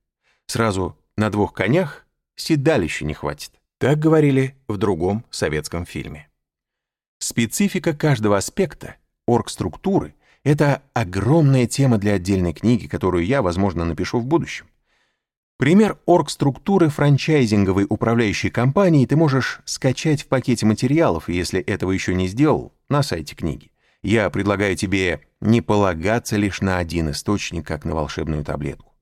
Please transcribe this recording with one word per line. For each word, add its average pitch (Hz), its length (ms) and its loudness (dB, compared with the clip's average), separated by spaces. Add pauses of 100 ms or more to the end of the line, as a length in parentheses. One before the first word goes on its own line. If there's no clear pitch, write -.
(460)
Сразу 95 500 -2 (200)
на 107 140 0
двух 101 220 0
конях 147 540 -2 (300)
седалища 135 680 -2
не 76 100 -6
хватит. - 360 -10 (280)
Так 147 200 0
говорили 147 580 2 (120)
в 107 80 -4
другом 98 540 -2
советском 82 540 -6
фильме. 76 440 -12 (880)
Специфика 175 760 -2
каждого 110 440 2
аспекта - 600 -4 (300)
оргструктуры — 117 880 -2 (300)
это 147 380 2 (100)
огромная 120 720 2
тема 127 300 2
для 104 160 0
отдельной 92 400 0
книги, 107 340 0
которую 87 380 0
я, 131 160 0
возможно, 90 440 0
напишу 85 360 -4
в 117 60 -4
будущем. 143 400 -2 (880)
Пример 190 480 4
оргструктуры 170 840 2
франчайзинговой 110 960 2
управляющей 110 640 0
компании 139 560 2
ты 139 100 0
можешь 135 480 0
скачать 143 580 -2
в - 40 -20
пакете 123 400 0
материалов, 123 600 2
если 87 320 -2
этого 92 320 -2
еще 95 200 -2
не 92 160 0
сделал, 117 460 0 (160)
на 143 120 2
сайте 82 320 -6
книги. - 360 -8 (320)
Я 101 260 2
предлагаю 98 480 0
тебе 92 460 -2 (180)
не 113 220 2
полагаться 104 760 0
лишь 104 240 -2
на 95 160 0
один 82 340 -2
источник, 87 560 -6
как 78 200 -8
на 80 80 -4
волшебную 78 500 -4
таблетку. 73 580 -8